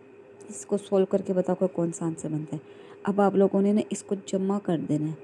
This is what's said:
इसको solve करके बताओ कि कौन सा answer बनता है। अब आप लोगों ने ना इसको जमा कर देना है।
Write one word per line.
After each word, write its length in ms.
इसको 280
solve 280
करके 280
बताओ 220
कि 120
कौन 240
सा 140
answer 240
बनता 260
है। 60
अब 160
आप 140
लोगों 260
ने 120
ना 80
इसको 240
जमा 320
कर 180
देना 280
है। 180